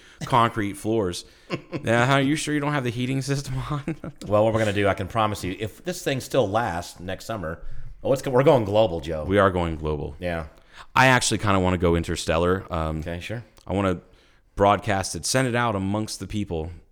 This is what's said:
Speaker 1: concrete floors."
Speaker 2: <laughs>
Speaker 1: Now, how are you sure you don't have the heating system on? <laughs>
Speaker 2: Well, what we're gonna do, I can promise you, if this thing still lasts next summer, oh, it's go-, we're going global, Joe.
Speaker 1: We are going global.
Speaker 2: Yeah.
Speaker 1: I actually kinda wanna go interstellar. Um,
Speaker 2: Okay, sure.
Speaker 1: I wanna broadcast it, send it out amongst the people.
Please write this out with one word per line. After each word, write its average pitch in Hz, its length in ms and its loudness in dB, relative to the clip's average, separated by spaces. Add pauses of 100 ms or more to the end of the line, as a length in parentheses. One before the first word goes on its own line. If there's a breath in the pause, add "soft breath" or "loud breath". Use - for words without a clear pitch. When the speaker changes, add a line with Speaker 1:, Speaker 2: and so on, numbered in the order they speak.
(260 loud breath)
Speaker 1:
concrete 113 480 2
floors." 107 500 -2 (240 soft breath)
Speaker 2:
<laughs> 156 340 -10
Speaker 1:
Now, 117 220 2
how 135 100 4
are 139 60 4
you 139 160 2
sure 151 180 -4
you 151 60 0
don't 143 120 -2
have 139 120 -2
the 120 60 -2
heating 127 320 -2
system 135 320 -4 (160)
on? 147 260 -6 (160)
<laughs> - 140 -16
Speaker 2:
Well, 104 180 4
what 113 80 4
we're 110 60 2
gonna 107 140 2
do, 101 160 2
I 95 60 2
can 95 120 -4
promise 107 380 -2
you, 92 160 -4
if - 240 -8
this - 180 -6
thing 135 180 -2
still 120 300 0
lasts 98 500 -4
next 92 260 -8
summer, 85 360 -8 (400 loud breath)
oh, 120 100 0
it's 135 80 2
go-, 135 120 -4
we're 123 100 4
going 139 220 6
global, 98 360 2
Joe. 78 240 -6
Speaker 1:
We 95 140 4
are 98 140 6
going 85 240 0
global. 73 420 -4
Speaker 2:
Yeah. 85 280 -4 (480 loud breath)
Speaker 1:
I 131 120 6
actually 120 320 4
kinda 98 220 4
wanna 90 180 4
go 85 160 4
interstellar. 85 760 0
Um, 80 280 -4
Speaker 2:
Okay, 85 220 -8
sure. 110 240 -10 (220)
Speaker 1:
I - 80 -6
wanna 95 260 0 (560 soft breath)
broadcast 101 580 2
it, 85 100 -8
send 131 240 0
it 113 60 -2
out 120 220 0
amongst 101 440 -4
the 98 60 -8
people. 87 440 -6 (220)